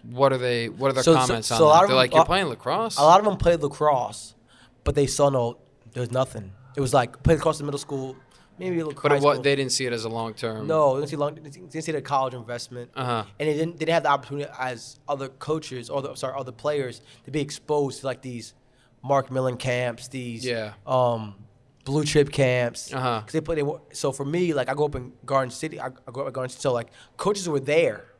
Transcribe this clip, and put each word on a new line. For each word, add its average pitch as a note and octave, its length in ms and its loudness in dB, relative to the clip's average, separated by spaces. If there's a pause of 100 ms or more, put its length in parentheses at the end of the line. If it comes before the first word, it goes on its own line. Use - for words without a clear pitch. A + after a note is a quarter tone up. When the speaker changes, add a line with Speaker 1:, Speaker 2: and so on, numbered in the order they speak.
Speaker 1:
what B2+ 300 2
are B2+ 40 0
they, A#2+ 320 -2
what C3+ 220 0
are - 20 -4
their B2+ 100 0
Speaker 2:
So, E3 100 8
so, C3 60 8
Speaker 1:
comments A#2+ 280 0
Speaker 2:
so A#2+ 80 0
a - 20 2
Speaker 1:
on D#3+ 60 6
Speaker 2:
lot D3+ 100 10
Speaker 1:
that? E3+ 100 10
Speaker 2:
of G3+ 60 4
Speaker 1:
They're C3 60 4
Speaker 2:
them, - 20 -
Speaker 1:
like, B2+ 160 4
"You're D#3 80 8
Speaker 2:
a, D#3+ 40 8
Speaker 1:
playing F3 220 0
lacrosse?" D#3+ 500 -4
Speaker 2:
a C#3 40 4
lot E3+ 180 10
of G#3+ 60 2
them G3+ 120 2
played E3+ 240 4
lacrosse, C#3+ 720 -2 (500)
but C#3 100 0
they C#3+ 120 2
saw C#3+ 220 2
no, B2 280 -2 (360)
there B2+ 80 -8
was A#2+ 100 -6
nothing. A2 420 -4 (240)
It C#3+ 40 -2
was B2+ 120 -2
like, B2 300 0
played E3 160 6
lacrosse D#3 200 0
in C#3+ 60 -8
middle C#3+ 140 -6
school, C3 360 -8 (420)
maybe F3+ 220 -4
a D#3+ 60 -4
little D3 160 -8
Speaker 1:
But D3 100 4
Speaker 2:
high C#3+ 60 4
Speaker 1:
it C#3 60 0
wa-, D3 100 6
Speaker 2:
school. B2+ 100 -2
Speaker 1:
they C#3 140 4
didn't C3 160 -2
see C3 120 -2
it A#2+ 60 -2
as A2+ 140 -6
a A2+ 40 -6
long-term A2+ 580 -6
Speaker 2:
No, D3+ 260 2
they C#3 80 -2
didn't D3+ 80 -6
see D#3 80 -8
long, D3 180 -4
they D#3+ 140 -20
didn't E3 220 -20
see D#3 80 -10
it D#3 100 -8
as D3+ 60 -4
a C3+ 60 -4
college C3 320 -2
investment. A#2+ 600 -12
Speaker 1:
Uh-huh. B2 280 -2 (160)
Speaker 2:
And D3+ 100 0
they D3+ 40 0
didn't, D#3+ 200 -2
they D#3 120 -6
didn't D#3+ 100 0
have D#3 80 2
the D3+ 60 0
opportunity C#3+ 480 -2
as B2+ 420 -10 (100)
other C3+ 180 -4
coaches D3 640 -8
or C#3+ 120 -4
the, C#3+ 140 -10
sorry, C3+ 240 -6
other B2+ 140 -10
players C#3 480 -4 (240)
to C3 60 -14
be D3 100 -2
exposed D3 600 -2
to, - 40 -12
like, B2+ 160 -6
these A#2+ 320 -12 (500)
Mark C3+ 280 2
Millen C3 260 0
camps, B2 500 -4
these, A#2+ 380 -8
Speaker 1:
Yeah. A2 280 -4 (140)
Speaker 2:
um, A#2+ 480 0 (480)
blue D3 220 -2
chip D3 260 4
camps. B2 640 0
Speaker 1:
Uh-huh. B2 280 -2
Speaker 2:
'Cause G#2+ 120 -16
they D#3 80 -2
play, D#3+ 140 -4
they D3 80 -2
wa-, C#3+ 180 -6 (100)
so C#3 220 -4
for C#3 100 -8
me, E3 300 -2
like, C3 160 -2
I C3+ 60 -2
grew D3 100 0
up C#3+ 100 -6
in B2 160 -10 (140)
Garden C3 260 0
City. D3+ 300 -10
I, B2+ 60 -8
I C3 240 -16
grew B2+ 120 -10
up C#3+ 40 -6
in B2 60 -10
Garden B2+ 160 -6
City. - 120 -16
So, C#3 100 0
like, A#2+ 200 -4 (260)
coaches G3 320 -2
were D3 100 0
there. C#3+ 460 0 (140)